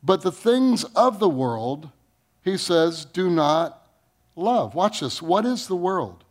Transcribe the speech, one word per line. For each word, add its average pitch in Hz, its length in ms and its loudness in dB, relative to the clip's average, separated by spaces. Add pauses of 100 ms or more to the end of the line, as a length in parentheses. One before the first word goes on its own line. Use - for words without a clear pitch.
But 185 180 2
the 180 100 -2
things 247 520 2
of 233 340 2
the 196 120 2
world, 131 600 -4 (540)
he 185 140 -2
says, 165 460 0
"Do 185 260 -2
not 160 580 0 (480)
love." 180 400 -2
Watch 208 240 0
this. 135 220 -6
What 180 260 0
is 240 200 -4
the 190 80 -4
world? 175 560 -4